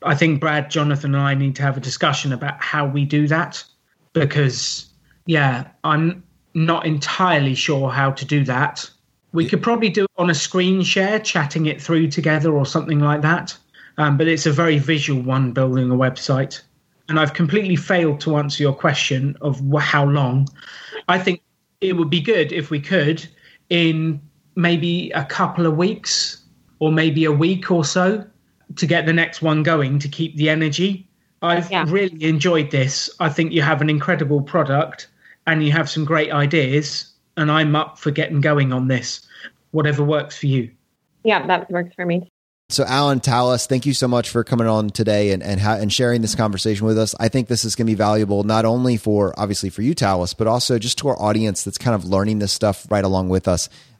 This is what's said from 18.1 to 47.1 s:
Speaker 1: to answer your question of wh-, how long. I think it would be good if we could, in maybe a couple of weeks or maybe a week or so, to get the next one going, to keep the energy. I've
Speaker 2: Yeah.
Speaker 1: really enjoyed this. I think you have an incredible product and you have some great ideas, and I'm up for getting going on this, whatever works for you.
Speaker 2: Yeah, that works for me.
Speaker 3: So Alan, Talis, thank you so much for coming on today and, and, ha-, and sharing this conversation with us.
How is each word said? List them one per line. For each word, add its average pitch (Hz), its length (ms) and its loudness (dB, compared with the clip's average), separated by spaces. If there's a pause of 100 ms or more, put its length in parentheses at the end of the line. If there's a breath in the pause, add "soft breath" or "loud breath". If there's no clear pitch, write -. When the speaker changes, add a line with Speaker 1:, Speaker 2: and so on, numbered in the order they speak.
Speaker 1:
to 156 160 0
answer 143 260 -2
your 143 100 2
question 139 680 0
of 139 200 -2
wh-, 139 200 0
how 143 240 2
long. 139 420 2 (600 loud breath)
I 185 120 2
think 185 220 -2 (400)
it 190 120 0
would 165 160 0
be 170 120 0
good 170 300 0
if 160 180 -6
we 151 100 -2
could, 160 480 0 (420 soft breath)
in 160 520 0 (340)
maybe 170 560 0
a 151 140 -4
couple 175 400 -2
of 156 120 0
weeks - 640 -2 (380)
or 156 120 2
maybe 160 340 2
a 151 60 2
week 175 400 0
or 170 140 2
so, 190 400 0 (500)
to - 100 -2
get 160 200 2
the 165 80 4
next 165 280 0
one 156 220 2
going, 143 360 2
to 143 80 -4
keep 151 280 -6
the 151 140 0
energy. 160 580 -2 (340)
I've 175 300 0
Speaker 2:
Yeah. 175 160 0
Speaker 1:
really 175 360 -2
enjoyed 160 480 0
this. 135 380 -2 (100)
I 165 100 0
think 165 220 -2
you 160 100 2
have 147 200 0
an 151 80 0
incredible 147 520 0
product 143 680 -2 (380 soft breath)
and 156 180 2
you 147 80 2
have 151 180 0
some 156 140 -4
great 156 280 0
ideas, 147 720 0 (320)
and 151 120 2
I'm 151 260 2
up 151 220 -2
for - 140 -2
getting 147 300 0
going 143 320 2
on 127 160 0
this, - 320 -4 (500 loud breath)
whatever 147 320 0
works 147 340 -2
for 147 100 -4
you. 127 220 0 (540)
Speaker 2:
Yeah, 202 240 0
that 180 240 -2
works 175 240 -4
for 180 100 -8
me. 175 240 -2 (400)
Speaker 3:
So - 140 -2
Alan, 135 380 2
Talis, 123 440 2
thank 127 200 -2
you 143 80 0
so 127 160 0
much 120 200 0
for 117 140 0
coming 117 240 0
on 107 220 0
today 104 420 0
and, 95 100 -2
and, 98 200 -2
ha-, 107 180 2
and 101 140 -2
sharing 120 280 2
this 110 140 -2
conversation 107 500 0
with 110 120 2
us. 110 200 0